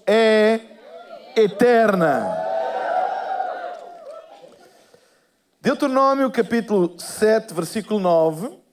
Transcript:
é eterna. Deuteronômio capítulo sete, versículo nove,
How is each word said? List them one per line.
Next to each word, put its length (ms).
é 540
eterna. 1000
Deuteronômio 680
capítulo 680
sete, 540
versículo 440
nove, 600